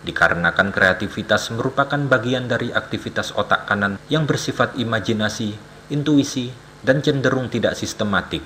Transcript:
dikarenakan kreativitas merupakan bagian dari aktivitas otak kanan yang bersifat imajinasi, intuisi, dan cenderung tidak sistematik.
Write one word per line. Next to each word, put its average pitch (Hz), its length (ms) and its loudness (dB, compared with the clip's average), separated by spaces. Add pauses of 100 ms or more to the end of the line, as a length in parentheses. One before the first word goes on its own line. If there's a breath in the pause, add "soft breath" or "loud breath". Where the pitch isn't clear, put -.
dikarenakan 87 720 2
kreativitas 98 800 0
merupakan 139 560 0
bagian 123 400 2
dari 117 240 -2
aktivitas - 640 -4
otak - 320 0
kanan 101 400 0
yang 156 160 2
bersifat 131 560 -2
imajinasi, 110 720 -2 (400)
intuisi, 139 640 2 (240)
dan 135 240 2
cenderung 127 480 0
tidak 104 240 0
sistematik. 101 680 -2